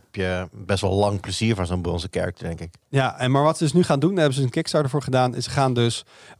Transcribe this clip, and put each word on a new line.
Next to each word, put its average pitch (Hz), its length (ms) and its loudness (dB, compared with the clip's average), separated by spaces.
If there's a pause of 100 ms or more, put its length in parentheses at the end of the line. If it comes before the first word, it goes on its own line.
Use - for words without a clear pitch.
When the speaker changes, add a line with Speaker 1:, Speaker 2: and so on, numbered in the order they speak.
(120)
Speaker 1:
je 92 420 -4
best 98 280 -2
wel 92 120 0
lang 101 260 2
plezier 110 360 0
van 95 100 -2
zo'n 90 160 -2
bronzen 87 300 -4
character, 87 360 -6
denk 82 120 -8
ik. 82 140 -14 (160)
Speaker 2:
Ja, 131 300 0
en 127 120 0
maar 139 120 2
wat 156 140 2
ze - 60 -2
dus 151 100 2
nu 175 100 6
gaan 147 160 2
doen, 156 100 2
daar 196 100 0
hebben 143 180 2
ze 139 60 2
een 127 60 0
Kickstarter 156 400 0
voor 147 120 -2
gedaan, 127 340 2
is 131 80 -4
ze - 60 -8
gaan 135 240 2
dus, 117 300 0 (360)